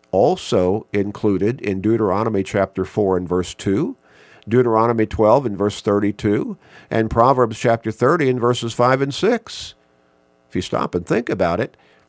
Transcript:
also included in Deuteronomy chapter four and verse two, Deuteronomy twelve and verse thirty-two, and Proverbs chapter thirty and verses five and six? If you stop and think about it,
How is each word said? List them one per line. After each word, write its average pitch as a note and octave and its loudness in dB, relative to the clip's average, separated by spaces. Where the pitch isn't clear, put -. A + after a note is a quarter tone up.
also G#2 0
included G2+ -2
in G2 -4
Deuteronomy G#2+ 0
chapter F#2+ -2
four F#2+ 0
and F2+ -4
verse F2+ -2
two, C#3+ -2
Deuteronomy A2+ 2
twelve A2+ 4
and G#2 -4
verse G2+ -2
thirty-two, G#2 -2
and A2+ 0
Proverbs A#2+ 2
chapter A#2 0
thirty C#3 2
and B2+ -2
verses A#2 0
five B2+ 2
and C#3 -2
six? - -4
If - -8
you F2+ -2
stop - -4
and F3 -4
think A#3+ -2
about E3+ 0
it, - -6